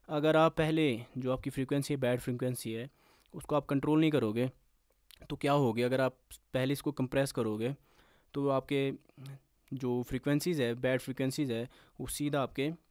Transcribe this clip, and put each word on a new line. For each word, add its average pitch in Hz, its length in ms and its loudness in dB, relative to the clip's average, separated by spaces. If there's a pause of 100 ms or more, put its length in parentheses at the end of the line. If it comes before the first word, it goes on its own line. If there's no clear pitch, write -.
अगर 156 260 2
आप 156 220 6
पहले, 156 480 2 (120)
जो 127 160 -2
आपकी 131 160 -4
फ्रीक्वेंसी 135 440 -2
है, 139 60 -2
बैड 123 200 2
फ्रीक्वेंसी 123 540 -4
है, 117 160 -8 (440)
उसको 151 220 -4
आप 143 100 0
कंट्रोल 147 340 2
नहीं 156 120 4
करोगे, 120 380 2 (800)
तो 147 60 -8
क्या 139 160 0
होगा, 123 340 4
अगर 131 160 2
आप 127 160 0 (360)
पहले 131 200 2
इसको 139 180 -4
कंप्रेस 135 400 0
करोगे, 113 440 -2 (580)
तो 139 160 0
आपके 135 420 0 (800)
जो 127 320 -2
फ्रीक्वेंसीज़ 147 580 0
है, 120 140 0
बैड 127 260 0
फ्रीक्वेंसीज़ 131 500 -2
है, 113 160 -4 (320)
वो 131 80 -8
सीधा 147 340 -2
आपके 135 300 -2 (200)